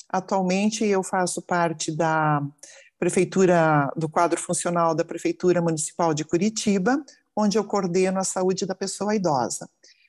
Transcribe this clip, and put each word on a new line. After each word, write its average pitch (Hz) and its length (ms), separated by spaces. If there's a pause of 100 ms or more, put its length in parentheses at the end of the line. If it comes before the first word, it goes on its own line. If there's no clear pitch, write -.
Atualmente, 190 760
eu 196 180
faço 180 400
parte 170 480
da 156 520 (560)
prefeitura, 170 1000
do 160 120
quadro 170 300
funcional 170 560
da 160 100
Prefeitura 175 580
Municipal 165 500
de 156 120
Curitiba, 214 800 (320)
onde 214 220
eu 208 80
coordeno 190 540
a 190 60
saúde 185 420
da 190 80
pessoa 196 400
idosa. 151 560 (380)